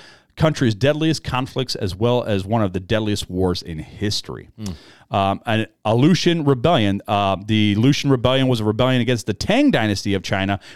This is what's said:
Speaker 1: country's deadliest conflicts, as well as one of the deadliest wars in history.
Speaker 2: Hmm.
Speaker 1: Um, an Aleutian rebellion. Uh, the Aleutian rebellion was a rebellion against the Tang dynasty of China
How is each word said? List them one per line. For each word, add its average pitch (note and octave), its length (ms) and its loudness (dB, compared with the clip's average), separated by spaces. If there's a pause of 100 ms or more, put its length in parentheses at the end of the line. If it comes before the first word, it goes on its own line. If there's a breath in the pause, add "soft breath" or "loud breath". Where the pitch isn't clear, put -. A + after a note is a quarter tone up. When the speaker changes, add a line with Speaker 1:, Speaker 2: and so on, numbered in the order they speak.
(340 loud breath)
Speaker 1:
country's D3 400 2
deadliest D3+ 480 0
conflicts, C3 520 -4
as F#2 200 -6
well A#2+ 300 0
as G2 200 -2
one A2 180 0
of F#2+ 100 -2
the F#2 80 -4
deadliest G#2 500 -2
wars F2+ 320 0
in E2 160 -10
history. F2+ 800 -8
Speaker 2:
Hmm. G#2 160 -10 (420 loud breath)
Speaker 1:
Um, G2 300 0
an A2 220 -2 (180)
Aleutian D3+ 600 2
rebellion. A#2+ 600 2
Uh, G2+ 380 0
the G#2+ 320 2
Aleutian C#3 340 2
rebellion B2+ 380 2
was B2 120 0
a A2 40 -2
rebellion B2 380 2
against A#2+ 240 -2
the G#2 80 -2
Tang C4+ 360 2
dynasty G#2+ 440 0
of F#2+ 80 -2
China G2 360 -2 (180 loud breath)